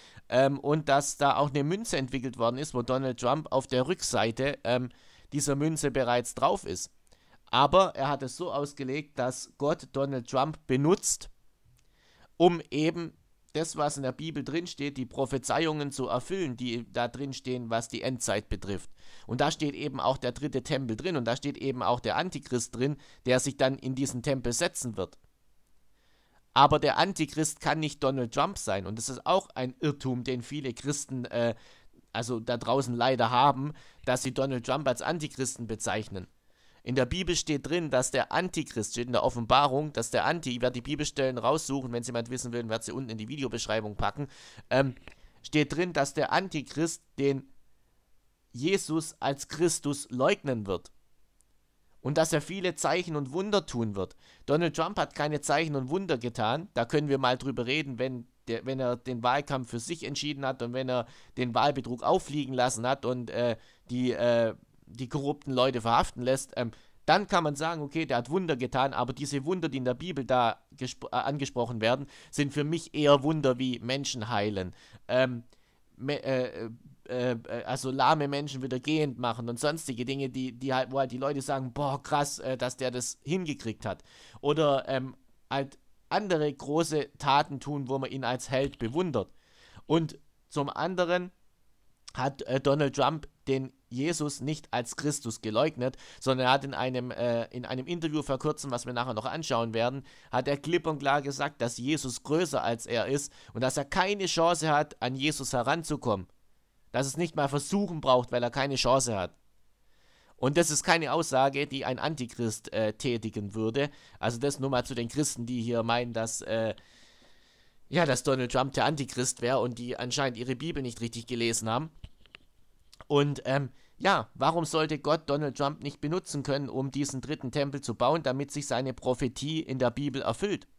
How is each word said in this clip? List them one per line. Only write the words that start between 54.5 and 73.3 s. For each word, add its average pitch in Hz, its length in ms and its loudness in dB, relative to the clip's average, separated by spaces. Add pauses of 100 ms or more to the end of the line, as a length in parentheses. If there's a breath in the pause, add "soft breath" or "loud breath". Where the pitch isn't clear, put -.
Trump 170 200 0
hat 160 200 -2
keine 151 240 0
Zeichen 151 340 2
und 131 160 -2
Wunder 165 280 0
getan. 120 540 -2
Da 120 120 2
können 151 240 2
wir 139 100 4
mal 127 180 4
drüber 120 300 -4
reden, 139 320 -2
wenn 127 300 -4 (200)
der, 113 160 -4
wenn 131 160 -4
er 123 160 0
den 120 260 -6
Wahlkampf 131 480 0
für 117 100 -4
sich 160 240 -8
entschieden 139 420 -4
hat 131 160 -4
und 120 100 -4
wenn 131 160 -2
er 123 180 0 (300 soft breath)
den 120 180 -2
Wahlbetrug 127 480 2
auffliegen 143 520 0
lassen 123 320 2
hat 131 180 0
und, 123 260 -2
äh, 117 260 0 (340 soft breath)
die, 123 220 2
äh, 117 420 4 (320)
die 120 220 -10
korrupten 143 440 -2
Leute 127 280 4
verhaften 120 420 2
lässt, 131 340 0
ähm, 117 140 -2 (360 soft breath)
dann 180 220 6
kann 175 160 2
man 147 120 0
sagen, 160 260 -4
okay, 156 240 -4
der 127 120 2
hat 120 120 -4
Wunder 165 260 0
getan, 127 360 0
aber 123 200 -2
diese 139 320 -4
Wunder, 170 240 0
die 135 100 -4
in 127 60 -4
der 123 100 2
Bibel 147 300 -6
da 120 360 4 (120)
gespro-, - 360 -10
äh, - 80 -4
angesprochen 123 640 -2
werden, 131 260 2 (240 loud breath)
sind 143 220 0
für 147 120 0
mich 165 300 -4
eher 143 280 8
Wunder 139 360 2